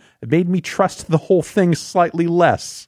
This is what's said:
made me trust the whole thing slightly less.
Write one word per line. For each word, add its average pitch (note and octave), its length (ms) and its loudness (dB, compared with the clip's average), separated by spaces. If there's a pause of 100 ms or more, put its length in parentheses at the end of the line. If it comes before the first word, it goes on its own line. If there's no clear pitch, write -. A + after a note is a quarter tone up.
(240)
made E3+ 260 0
me F3+ 100 0
trust - 500 -2
the D#3+ 60 2
whole F3 260 2
thing F3+ 320 0
slightly E3+ 520 0
less. E3+ 600 0